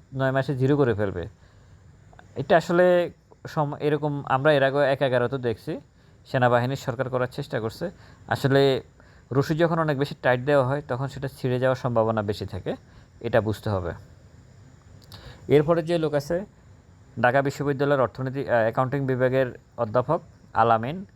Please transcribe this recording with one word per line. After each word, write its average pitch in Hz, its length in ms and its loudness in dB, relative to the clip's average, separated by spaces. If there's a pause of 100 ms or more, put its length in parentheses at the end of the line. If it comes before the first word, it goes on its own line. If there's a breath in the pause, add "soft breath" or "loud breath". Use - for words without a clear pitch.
(140)
নয় 135 180 0
মাসে 135 240 -2
জিরো 131 200 2
করে 123 180 2
ফেলবে। 95 340 -4 (1080 soft breath)
এটা 160 200 2
আসলে 175 540 2 (380)
সম-, 147 280 -4
এরকম 147 500 -2
আমরা 135 260 2
এর 143 100 2
আগে 135 160 2
এক 139 240 2
এগারো 123 260 2
তো 135 100 -6
দেখছি, 123 420 -6 (440 soft breath)
সেনাবাহিনীর 123 520 2
সরকার 127 340 -6
করার 123 160 -2
চেষ্টা 131 340 -8
করছে। 113 300 -6 (380 soft breath)
আসলে 139 540 2 (500 soft breath)
রশি 139 220 0
যখন 165 240 2
অনেক 156 200 0
বেশি 143 240 -4
টাইট 127 180 2
দেওয়া 135 260 2
হয়, 143 220 -4
তখন 131 200 -4
সেটা 135 200 -8
ছিঁড়ে 127 320 -4
যাওয়ার 131 160 2
সম্ভাবনা 113 460 0
বেশি 101 240 -4
থাকে, 131 300 -8 (440 soft breath)
এটা 117 200 0
বুঝতে 107 300 -2
হবে। 87 220 -2 (1600 loud breath)
এরপরে 151 340 4
যে 170 160 -2
লোক 151 160 -2
আছে, 175 300 -2 (800)
ঢাকা 123 200 4
বিশ্ববিদ্যালয়ের 139 580 0
অর্থনীতি, 131 400 -2
আহ, 131 60 -6
অ্যাকাউন্টিং 120 600 0
বিভাগের 127 520 0 (180)
অধ্যাপক 123 440 0 (340)
আলামিন, 117 600 2